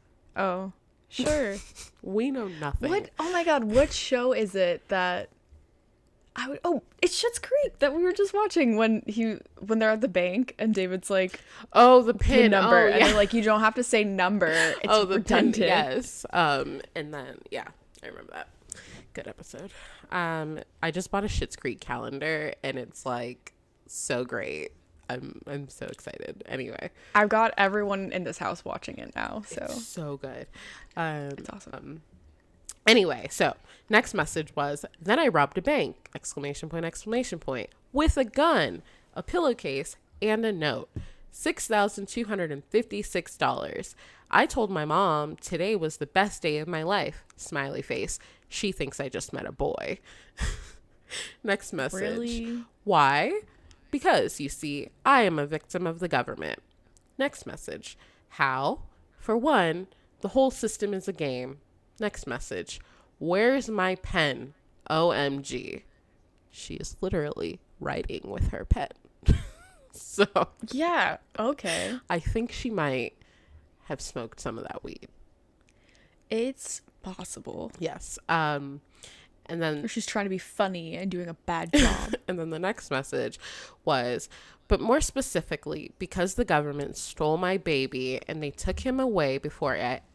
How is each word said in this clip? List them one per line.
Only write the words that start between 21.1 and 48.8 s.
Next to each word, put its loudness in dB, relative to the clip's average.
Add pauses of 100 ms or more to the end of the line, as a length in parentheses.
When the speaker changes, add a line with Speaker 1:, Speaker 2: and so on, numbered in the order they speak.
Speaker 2:
bought 0
a -2
Schitt's -2
Creek -6
calendar, -6 (100)
and -6
it's, -12
like, -6 (320)
so -4
great. -6 (380)
I'm, -10
I'm -10
so -14
excited. -12
Anyway. -10 (240)
Speaker 1:
I've 6
got 2
everyone 0
in -4
this -8
house -6
watching -10
it -14
now, -8
so. -10
Speaker 2:
It's -8
so -10
good. -12 (480)
Um, -6
Speaker 1:
It's -14
awesome. -16
Speaker 2:
um, -14 (840)
anyway, 4
so 0 (320)
next 4
message -2
was, -4 (160)
"Then 4
I 6
robbed 2
a 0
bank, 0
exclamation -8
point, -6
exclamation -4
point, -6 (200)
"with 4
a 4
gun, 2 (300)
a -8
pillowcase, -2 (240)
and 0
a 0
note. -2 (400)
Six -4
thousand 0
two -4
hundred -4
and -8
fifty-six -2
dollars. -2 (340)
I 6
told -2
my -2
mom 2
today -4
was -4
the -6
best 0
day -2
of -8
my -4
life." -2 (100)
Smiley -6
face. -6 (300)
She -4
thinks -6